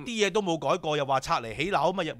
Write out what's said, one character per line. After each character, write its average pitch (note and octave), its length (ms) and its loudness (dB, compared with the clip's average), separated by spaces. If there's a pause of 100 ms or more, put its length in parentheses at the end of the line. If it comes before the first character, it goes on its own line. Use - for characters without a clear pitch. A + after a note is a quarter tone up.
啲 G#3+ 240 0
嘢 - 40 2
都 G#3+ 100 2
冇 E3+ 160 0
改 C#3+ 200 2
過， D#3+ 200 0
又 C#3+ 80 0
話 C3+ 140 2
拆 D3+ 220 0
嚟 A2+ 140 -8
起 D3+ 160 -2
樓， E3+ 80 2 (140)
乜 E3+ 180 -4
嘢 B2+ 40 -10
冇 A#2 40 -16